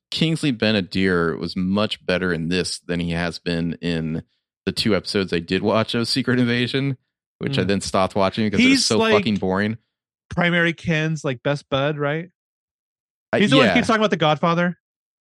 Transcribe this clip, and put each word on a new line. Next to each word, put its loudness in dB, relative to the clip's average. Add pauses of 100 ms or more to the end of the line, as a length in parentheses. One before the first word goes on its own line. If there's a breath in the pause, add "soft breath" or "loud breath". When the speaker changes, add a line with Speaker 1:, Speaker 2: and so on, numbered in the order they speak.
(120)
Speaker 1:
Kingsley 0
Ben-Adir 0
was -6
much -2
better 0
in -4
this -2
than -4
he -2
has -2
been -2
in -4 (420)
the -4
two 0
episodes -2
I 0
did -2
watch 0
of -2
Secret -2
Invasion, -2 (420)
which -4
I 4
Speaker 2:
Mm. -2
Speaker 1:
then 0
stopped 0
watching 0
because -2
it 4
was 6
Speaker 2:
He's 2
Speaker 1:
so 2
Speaker 2:
like 2
Speaker 1:
fucking 2
boring. -2 (520)
Speaker 2:
Primary 0
Ken's, -4
like, -6
best -2
bud, -2
right? -4 (1040)
Speaker 1:
I, 4
Speaker 2:
He's 4
the 8
one 8
that 6
Speaker 1:
yeah. 4
Speaker 2:
keeps 2
talking 2
about 4
The 0
Godfather. 0 (440)